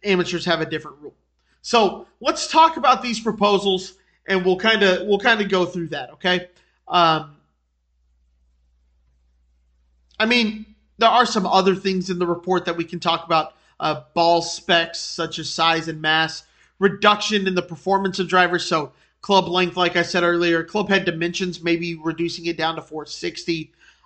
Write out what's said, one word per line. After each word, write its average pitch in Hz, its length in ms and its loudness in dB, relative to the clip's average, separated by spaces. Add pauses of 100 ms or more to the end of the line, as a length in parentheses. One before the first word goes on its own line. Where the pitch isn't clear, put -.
amateurs 180 420 0
have 165 160 2
a 160 40 0
different 151 360 -10
rule. - 140 -18 (460)
So - 460 0 (120)
let's 311 280 -2
talk 320 300 4
about 254 240 2
these 240 180 -6
proposals, 196 760 0 (320)
and 185 180 0
we'll 185 120 2
kinda, 202 500 2
we'll 202 120 2
kinda 220 260 2
go 185 200 0
through 170 240 -8
that, 139 220 -10
okay? 180 360 -2 (400)
Um, 160 480 2 (2750)
I 220 80 2
mean, 233 380 0 (340)
there 226 100 6
are 233 160 4
some 220 220 -2
other 190 260 4
things 185 380 -2
in 175 80 -4
the 175 80 0
report 175 380 -2
that 165 120 -2
we 170 60 -4
can 170 160 -8
talk 165 260 -2
about. 160 300 0 (240)
Uh, 151 240 -4 (100)
ball 170 300 4
specs, 165 560 -2
such - 400 -8
as 151 100 -8
size 165 380 0
and 156 120 -8
mass, 156 440 0 (340)
reduction 202 720 2
in 185 80 -2
the 180 80 0
performance 190 560 -4
of 180 80 -2
drivers. 180 360 2
So 151 280 -4 (300)
club 190 260 2
length, 175 280 0
like 175 200 0
I 175 80 2
said 175 180 -2
earlier, 170 420 2
club 196 260 -4
head 190 160 0
dimensions, 170 580 -4
maybe 170 320 -2
reducing 165 500 -6
it 170 120 -4
down 160 180 -4
to 156 80 -10
four 151 240 -14
sixty. 165 640 -8 (340)